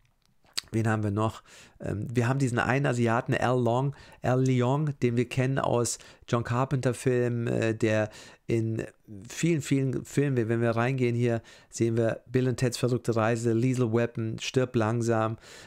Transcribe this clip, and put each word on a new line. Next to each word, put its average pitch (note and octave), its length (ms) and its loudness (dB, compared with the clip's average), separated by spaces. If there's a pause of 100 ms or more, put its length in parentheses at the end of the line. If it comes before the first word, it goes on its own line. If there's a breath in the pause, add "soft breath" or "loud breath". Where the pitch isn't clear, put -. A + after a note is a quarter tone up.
(720)
Wen A2+ 160 0
haben G#2+ 160 0
wir G#2 80 -2
noch? A2 320 -2 (360 loud breath)
Ähm, F#2+ 300 -6
wir A#2 160 0
haben C3+ 140 0
diesen A#2+ 180 -2
einen C#3 280 0
Asiaten, A#2+ 480 0
Al B2+ 280 2
Long, B2 320 0 (280 loud breath)
Al B2+ 200 2
Leong, C3 580 0
den A#2+ 160 2
wir A#2+ 120 0
kennen C3 320 -2
aus - 380 0 (280 loud breath)
John A#2 160 0
Carpenter-Filmen, B2 1040 0
äh, A2+ 300 2
der G#2+ 340 2 (360 loud breath)
in A2+ 380 0 (420)
vielen, D#3+ 360 0
vielen C3+ 420 0
Filmen, C3+ 460 0
wenn A#2 100 0
wir A#2 100 2
reingehen A#2+ 460 0
hier, A#2 240 0 (300 loud breath)
sehen A#2 260 0
wir A2+ 300 0
Bill B2+ 220 0
and A#2+ 100 -2
Ted's B2 180 0
verrückte A#2+ 400 0
Reise, A2+ 380 2
Lethal A#2+ 380 0
Weapon, A#2 460 -2
Stirb B2+ 380 -2
langsam. A2+ 640 0 (280 loud breath)